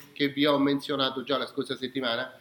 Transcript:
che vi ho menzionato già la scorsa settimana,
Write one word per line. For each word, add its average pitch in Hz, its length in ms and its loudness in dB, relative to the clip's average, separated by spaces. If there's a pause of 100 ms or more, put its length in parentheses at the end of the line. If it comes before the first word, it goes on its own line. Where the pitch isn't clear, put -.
(120)
che 143 160 0
vi 139 180 2
ho 143 120 6
menzionato 139 640 0
già 131 120 0
la 123 100 -2
scorsa 131 300 -6
settimana, 127 640 -4